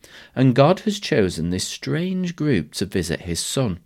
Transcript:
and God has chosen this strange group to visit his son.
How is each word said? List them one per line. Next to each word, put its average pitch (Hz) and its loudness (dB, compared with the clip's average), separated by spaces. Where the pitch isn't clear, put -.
and 131 4
God 143 4
has 202 -2
chosen 87 0
this 92 -4
strange 175 -4
group 131 0
to - -4
visit 87 -2
his 87 -4
son. 107 -2